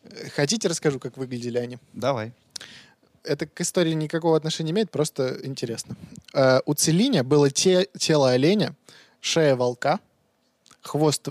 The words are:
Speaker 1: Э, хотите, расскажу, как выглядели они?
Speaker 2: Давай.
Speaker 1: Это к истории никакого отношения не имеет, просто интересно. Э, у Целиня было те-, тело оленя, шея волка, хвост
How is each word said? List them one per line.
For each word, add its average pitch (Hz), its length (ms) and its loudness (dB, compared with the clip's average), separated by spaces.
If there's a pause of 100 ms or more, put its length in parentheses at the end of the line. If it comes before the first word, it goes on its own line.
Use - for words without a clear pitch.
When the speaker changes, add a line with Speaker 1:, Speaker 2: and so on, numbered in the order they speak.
Speaker 1:
Э, - 260 -16
хотите, 190 380 -2
расскажу, 151 320 -2
как - 160 -12
выглядели 120 420 -6
они? 123 200 -6 (140)
Speaker 2:
Давай. 120 400 -4 (920)
Speaker 1:
Это 156 220 -6
к - 160 -20
истории 170 320 0
никакого 160 420 0
отношения 156 320 -4
не 160 40 -4
имеет, 208 180 -2
просто 139 540 -2
интересно. 123 520 -8 (380)
Э, 131 320 4
у 147 80 0
Целиня 165 500 2
было 143 260 4
те-, 185 380 2 (100)
тело 143 320 4
оленя, 156 440 2 (460)
шея 147 360 2
волка, 127 420 0 (840)
хвост 147 480 -2